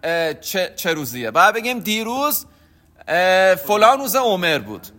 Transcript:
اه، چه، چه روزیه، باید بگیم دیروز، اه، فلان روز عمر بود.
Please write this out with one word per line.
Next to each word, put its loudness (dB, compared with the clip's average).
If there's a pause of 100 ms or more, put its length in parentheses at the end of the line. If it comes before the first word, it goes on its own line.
اه، -2
چه، -8
چه -4
روزیه، -8
باید 4
بگیم -6
دیروز، -4 (640)
اه، 4
فلان 4
روز -4
عمر 0
بود. -12 (120)